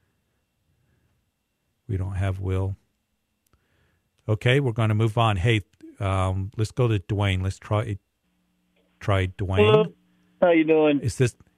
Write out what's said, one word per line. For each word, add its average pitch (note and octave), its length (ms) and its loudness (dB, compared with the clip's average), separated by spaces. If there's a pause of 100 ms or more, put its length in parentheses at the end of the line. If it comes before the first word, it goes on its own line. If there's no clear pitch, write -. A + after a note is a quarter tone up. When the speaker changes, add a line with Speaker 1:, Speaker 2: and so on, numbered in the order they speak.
(1900)
Speaker 1:
we G2+ 100 -4
don't F#2+ 180 -6
have F#2+ 240 -2
Will. F#2+ 380 -4 (1500)
Okay, B2 320 0
we're C3 120 -2
gonna G#2+ 240 0
move A2+ 240 0
on. A2 180 2
Hey, A2 240 0 (380)
um, F#2+ 580 -2
let's A2 140 -4
go B2 160 -2
to A2 100 0
Dwayne. G2 460 -2
Let's F#2+ 160 -6
try, G#2+ 400 -4 (1000)
try F#2+ 280 0
Dwayne. F#2+ 300 -4
Speaker 2:
Hello. E3+ 360 4 (480)
How F3+ 80 4
you E3 140 4
doing? D3+ 380 2
Speaker 1:
Is - 180 -6
this, B2+ 160 0 (220)